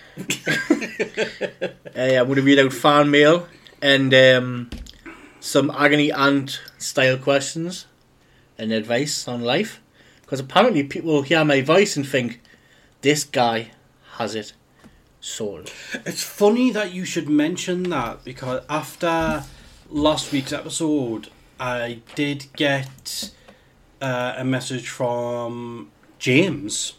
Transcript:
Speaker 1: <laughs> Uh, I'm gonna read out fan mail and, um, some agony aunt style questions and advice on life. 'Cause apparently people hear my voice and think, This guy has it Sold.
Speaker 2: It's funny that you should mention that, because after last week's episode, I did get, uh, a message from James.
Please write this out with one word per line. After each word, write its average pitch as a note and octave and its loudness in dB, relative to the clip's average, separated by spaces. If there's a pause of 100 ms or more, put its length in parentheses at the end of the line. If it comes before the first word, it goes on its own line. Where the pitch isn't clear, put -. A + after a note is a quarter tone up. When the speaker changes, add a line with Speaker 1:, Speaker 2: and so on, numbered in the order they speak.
(160)
Speaker 1:
<laughs> - -10 (1700)
Uh, C3 2
I'm B2 2
gonna C3+ 2
read C#3 6
out C3+ 4
fan D3 4
mail D3+ 4 (340)
and, C3+ 4
um, B2+ 6 (720)
some C#3 0
agony D3 4
aunt C#3 0 (180)
style C3 0
questions D3 -2 (720)
and A2 -4
advice A#2 -2
on A#2+ -6
life. D3 -2 (460)
'Cause C3+ -6
apparently E3+ 4
people D#3 0
hear D#3+ 2
my C#3 4
voice E3+ 4
and C3+ -2
think, B2 -4 (600)
This D3 2
guy A#2 0 (480)
has A2 -6
it G#2+ -8 (800)
Sold. F#2 -10 (340)
Speaker 2:
It's - -8
funny A#3 2
that G3+ -4
you F#3 -8
should D3+ -4
mention F3+ 0
that, A#2+ -4
because B2+ -8
after D#3+ -2 (480)
last D3+ 0
week's C3+ -4
episode, C#3+ -4 (280)
I A#2+ -6 (160)
did C#3+ -4
get, - -4 (680)
uh, B2 -4
a B2+ -6
message B2+ -4
from A#2+ -6 (300)
James. C3 0